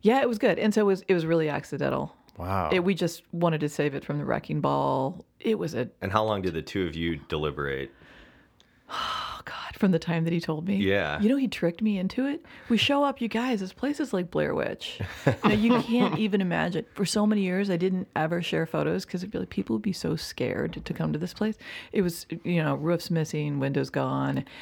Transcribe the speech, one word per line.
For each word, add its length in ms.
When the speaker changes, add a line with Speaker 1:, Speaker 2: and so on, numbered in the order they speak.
Speaker 1:
yeah, 200
it 80
was 100
good. 200
And 160
so 60
it 60
was, 200
it 80
was 120
really 220
accidental. 680
Speaker 2:
Wow. 360
Speaker 1:
It, 100
we 140
just 340
wanted 300
to 80
save 260
it 100
from 140
the 60
wrecking 360
ball. 640
It 220
was 160
a 120
Speaker 3:
And 100
how 140
long 180
did 120
the 80
two 260
of 80
you 320
deliberate? 640
Speaker 1:
Oh, 560
God, 320
from 140
the 60
time 260
that 80
he 80
told 280
me. 80
Speaker 3:
Yeah. 440
Speaker 1:
You 100
know, 60
he 120
tricked 320
me 180
into 280
it. 180
We 80
show 280
up, 180
you 60
guys, 320
this 120
place 280
is 120
like 180
Blair 240
Witch. 460
Now, 80
you 300
Speaker 3:
<laughs> 0
Speaker 1:
can't 360
even 240
imagine. 420
For 120
so 200
many 140
years, 300
I 80
didn't 360
ever 280
share 240
photos 400
'cause 160
it'd 100
be 60
like, 120
people 260
would 60
be 120
so 220
scared 680
to 100
come 180
to 60
this 140
place. 240
It 100
was, 240
you 180
know, 120
roofs 360
missing, 500
windows 280
gone. 560